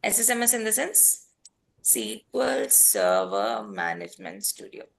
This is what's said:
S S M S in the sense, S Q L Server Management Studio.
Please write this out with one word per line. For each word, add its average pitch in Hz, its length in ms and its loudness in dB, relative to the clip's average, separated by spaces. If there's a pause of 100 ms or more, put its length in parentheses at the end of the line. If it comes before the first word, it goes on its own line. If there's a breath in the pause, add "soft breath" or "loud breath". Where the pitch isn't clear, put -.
S 202 160 0
S 233 120 2
M 233 120 0
S 240 120 2
in 226 100 -2
the 220 80 -2
sense, - 540 2 (560)
S - 500 -2
Q - 80 -4
L 127 300 -2
Server 98 960 2
Management 87 760 -8
Studio. - 400 -8 (140)